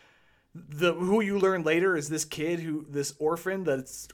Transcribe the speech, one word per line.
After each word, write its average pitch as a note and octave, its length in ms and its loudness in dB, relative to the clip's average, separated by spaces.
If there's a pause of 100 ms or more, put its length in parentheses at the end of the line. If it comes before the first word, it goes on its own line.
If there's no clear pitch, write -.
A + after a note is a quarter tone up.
(540)
the, E3 400 0
who F#3 280 2
you G3+ 180 0
learn F#3 240 2
later E3+ 320 4
is D3 140 -4
this D3+ 160 -2
kid E3 340 -4
who, D#3 300 -6
this C#3+ 300 -4
orphan E3+ 440 -2
that's C3+ 500 -4